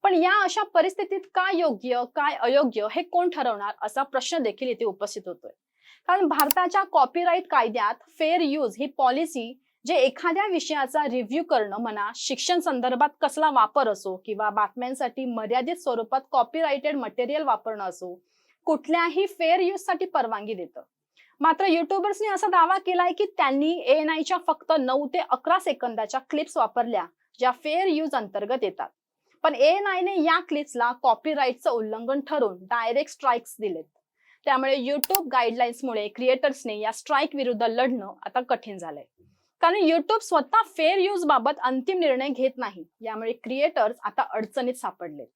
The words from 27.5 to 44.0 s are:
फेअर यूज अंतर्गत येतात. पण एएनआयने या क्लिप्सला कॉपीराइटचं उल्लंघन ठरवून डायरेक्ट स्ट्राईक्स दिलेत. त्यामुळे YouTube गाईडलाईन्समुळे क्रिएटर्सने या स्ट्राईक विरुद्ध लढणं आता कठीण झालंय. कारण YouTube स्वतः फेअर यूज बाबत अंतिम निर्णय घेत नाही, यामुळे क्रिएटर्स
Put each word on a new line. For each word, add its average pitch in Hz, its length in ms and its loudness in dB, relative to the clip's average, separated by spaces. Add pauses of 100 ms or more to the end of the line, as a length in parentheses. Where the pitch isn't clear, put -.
फेअर 311 360 -2
यूज 311 280 0
अंतर्गत 214 480 -4
येतात. - 260 -4 (540)
पण 311 120 2
एएनआयने 370 680 2
या 330 160 4
क्लिप्सला 285 520 -2 (120)
कॉपीराइटचं 262 680 2
उल्लंघन 233 500 -2
ठरवून 262 420 -2
डायरेक्ट 233 500 -2
स्ट्राईक्स 240 480 -2
दिलेत. 180 240 -6 (640)
त्यामुळे 269 320 2
YouTube 294 540 -2
गाईडलाईन्समुळे 240 760 -2
क्रिएटर्सने 254 720 -2
या 214 120 -4
स्ट्राईक 294 440 -2
विरुद्ध 247 280 -2
लढणं 233 580 0
आता 226 200 -4
कठीण 226 360 -4
झालंय. 156 260 -12 (580)
कारण 349 180 4
YouTube 339 420 2
स्वतः 359 420 2 (140)
फेअर 330 200 4
यूज 370 280 0
बाबत 285 380 2
अंतिम 262 360 -2
निर्णय 277 300 2
घेत 254 280 -2
नाही, 196 280 -8 (160)
यामुळे 220 320 -6
क्रिएटर्स 247 720 0